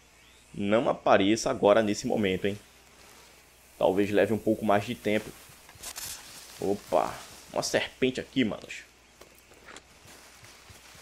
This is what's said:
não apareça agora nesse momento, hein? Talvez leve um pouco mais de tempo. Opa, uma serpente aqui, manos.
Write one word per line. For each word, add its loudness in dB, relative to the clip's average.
não 0
apareça 2
agora 6
nesse -2
momento, 0
hein? -4
Talvez 2
leve 2
um -2
pouco -2
mais 2
de -8
tempo. -2
Opa, -2
uma -2
serpente -2
aqui, -2
manos. -6